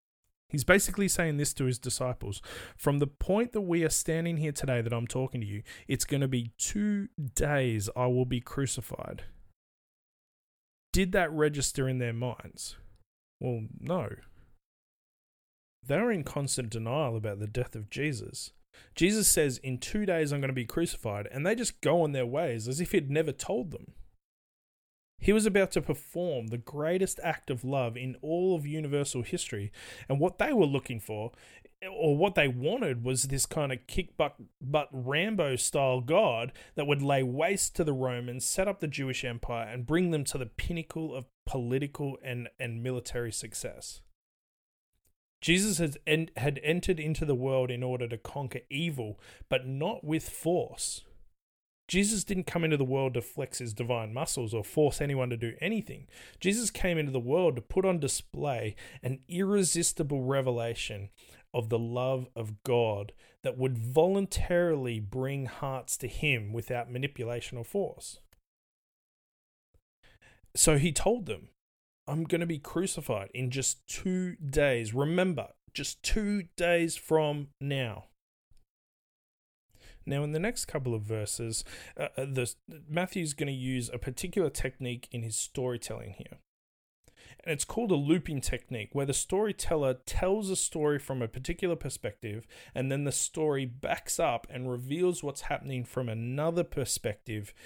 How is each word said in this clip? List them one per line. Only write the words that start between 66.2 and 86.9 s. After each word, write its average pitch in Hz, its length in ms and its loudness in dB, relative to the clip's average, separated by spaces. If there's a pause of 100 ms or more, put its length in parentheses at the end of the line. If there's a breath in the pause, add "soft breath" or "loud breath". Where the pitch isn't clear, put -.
without 120 360 -4
manipulation 123 680 -6
or 117 80 -8
force. - 560 -6 (2250 soft breath)
So 151 220 6
he 151 160 4
told 214 320 2
them, 101 240 -8 (580)
"I'm 151 160 0
gonna 170 220 0
be 160 140 -2
crucified 143 760 -2
in 123 180 -2
just - 360 -2
two 185 500 -2
days." 131 560 2
Remember, 156 600 2 (200)
just - 280 -8
two 208 420 2 (120)
days 170 400 4
from 147 540 2 (100)
now. 131 480 -2 (2000 soft breath)
Now, 143 200 -2
in 147 80 -4
the 156 60 0
next 214 260 -2
couple 127 280 -2
of 110 100 -2
verses, 110 600 -4 (320 loud breath)
uh, 143 220 -4
uh, 131 80 -2
the, 131 280 -2 (360)
Matthew's 170 440 -2
gonna 143 180 -4
use 127 360 -2
a - 100 -6
particular 165 520 -2
technique 123 640 -4
in 120 120 -6
his 110 140 -4
storytelling 120 800 -6
here. - 240 -16 (1000 loud breath)